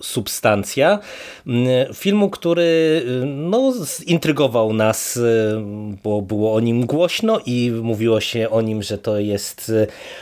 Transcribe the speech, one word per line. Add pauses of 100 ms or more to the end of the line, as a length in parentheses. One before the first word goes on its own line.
Substancja. (480)
Mm,
filmu,
który, (600)
y,
no,
zintrygował
nas,
y, (520)
bo
było
o
nim
głośno
i
mówiło
się
o
nim,
że
to
jest,
y, (360)